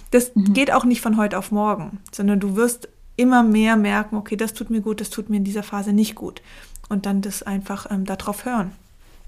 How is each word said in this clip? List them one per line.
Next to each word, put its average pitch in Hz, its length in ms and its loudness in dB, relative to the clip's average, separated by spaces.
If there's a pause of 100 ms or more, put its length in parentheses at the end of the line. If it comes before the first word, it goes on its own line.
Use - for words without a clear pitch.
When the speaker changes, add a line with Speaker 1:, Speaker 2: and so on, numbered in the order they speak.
Speaker 1:
Das 240 240 4
Speaker 2:
Mhm. 202 200 4
Speaker 1:
geht 269 200 2
auch - 100 4
nicht 247 180 2
von 220 160 0
heute 208 200 0
auf 190 140 -8
morgen, 208 480 -2 (120)
sondern 202 280 0
du 196 160 -2
wirst 240 340 0 (260)
immer 247 280 6
mehr 220 340 4
merken, 208 400 0
„Okay, 214 180 -6
das 220 180 -2
tut - 180 -8
mir 226 100 0
gut, 214 180 -4
das 214 120 -8
tut 208 180 -8
mir 214 80 0
in 196 60 0
dieser 202 200 -4
Phase 202 300 -4
nicht 214 220 2
gut.“ - 260 -12 (480)
Und 202 160 -4
dann 196 160 0
das 202 220 -8
einfach, 196 480 -8
ähm, 190 140 -2
da 190 100 -6
drauf 202 280 -8
hören. 220 280 -4 (560)